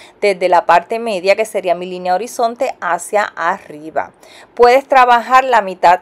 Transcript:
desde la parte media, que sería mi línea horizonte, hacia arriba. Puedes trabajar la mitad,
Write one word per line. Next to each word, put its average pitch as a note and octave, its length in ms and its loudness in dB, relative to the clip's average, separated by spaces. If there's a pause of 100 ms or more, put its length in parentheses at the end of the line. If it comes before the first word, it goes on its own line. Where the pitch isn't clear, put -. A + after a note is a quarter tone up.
(200)
desde F#3 280 -2
la F3 180 2
parte F3 320 0
media, G3 380 -2
que A3 80 -2
sería F3+ 320 -4
mi F3+ 100 -10
línea F3+ 300 -4
horizonte, A#3+ 640 -6
hacia F3+ 420 -4
arriba. D#3 880 -8 (440)
Puedes B3 340 4
trabajar B3 560 2
la A#3 180 0
mitad, F3+ 400 0